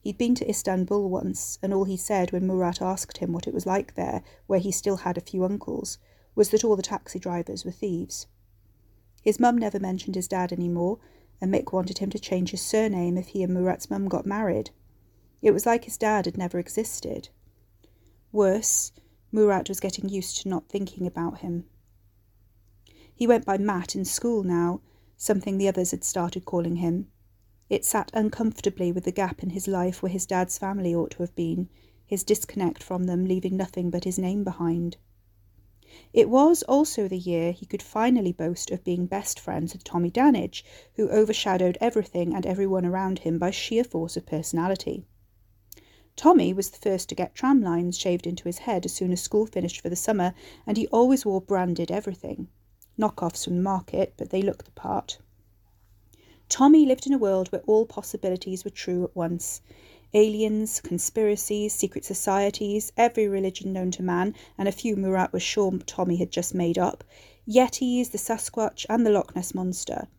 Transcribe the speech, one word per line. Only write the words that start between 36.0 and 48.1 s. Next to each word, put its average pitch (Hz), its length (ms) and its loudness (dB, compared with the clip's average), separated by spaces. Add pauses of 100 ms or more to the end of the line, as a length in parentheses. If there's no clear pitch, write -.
It 233 160 6
was 285 360 6
also 277 420 2
the 190 120 -4
year 175 340 0
he - 140 -10
could - 160 -6
finally 220 500 2
boast 170 400 -4
of 180 120 -6
being 180 220 0
best 196 320 -6
friends - 340 -6
with - 120 -14
Tommy 175 260 -2
Danage, 247 540 2 (300)
who 214 160 0
overshadowed 190 680 2
everything 185 540 0
and 185 100 -2
everyone 190 400 0
around 185 360 -2
him 165 180 -2
by 175 120 0
sheer 226 340 0
force 165 320 -6
of 170 100 -8
personality. 170 800 -4 (1080)
Tommy 262 360 6
was 190 180 -2
the - 80 -20
first 190 300 -2
to - 60 -6
get - 200 -4
tram 262 280 4
lines 175 340 0
shaved 175 300 0